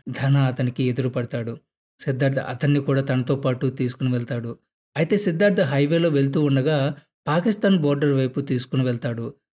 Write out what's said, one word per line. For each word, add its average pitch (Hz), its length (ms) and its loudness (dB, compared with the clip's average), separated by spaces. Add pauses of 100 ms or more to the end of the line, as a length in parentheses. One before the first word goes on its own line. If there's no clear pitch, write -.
ధన 135 280 0
అతనికి 131 460 0
ఎదురుపడతాడు. 123 680 -4 (460)
సిద్ధార్థ్ 135 400 0
అతన్ని 143 400 0
కూడా 139 220 0
తనతో 131 340 0
పాటు 131 320 -2
తీసుకుని 127 440 -4
వెళ్తాడు. 120 400 -6 (440)
అయితే 165 220 0
సిద్ధార్థ్ 190 440 2
హైవేలో 147 480 2
వెళ్తూ 139 320 0
ఉండగా 143 360 2 (500)
పాకిస్తాన్ 196 500 2
బోర్డర్ 143 360 2
వైపు 131 280 0
తీసుకుని 131 420 -2
వెళ్తాడు. 117 420 -4 (320)